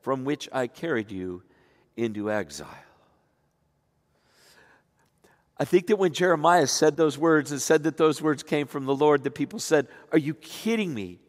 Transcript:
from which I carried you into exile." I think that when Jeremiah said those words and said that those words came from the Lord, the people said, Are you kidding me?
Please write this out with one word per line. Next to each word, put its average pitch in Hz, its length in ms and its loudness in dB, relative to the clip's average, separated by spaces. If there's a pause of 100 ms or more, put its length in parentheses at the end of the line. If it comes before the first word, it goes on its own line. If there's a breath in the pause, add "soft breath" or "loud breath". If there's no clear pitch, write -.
from 131 220 -4
which 143 280 -6
I 127 160 -2
carried 117 440 -6
you 90 300 -8 (560 soft breath)
into 107 320 -4
exile." 90 380 -6 (3000 soft breath)
I 139 80 -2
think 175 220 2
that 208 100 4
when 185 160 0
Jeremiah 170 540 4
said 151 300 2
those 151 200 2
words 151 340 2
and 139 100 -6
said 156 220 2
that 156 140 -4
those 156 240 2
words 151 220 -2
came 143 240 -2
from 139 180 -8
the 135 100 0
Lord, 143 280 4
the 135 80 -4
people 143 280 -8
said, 147 280 2 (240 loud breath)
Are 165 60 2
you 151 160 0
kidding 214 600 -4
me? 92 360 -10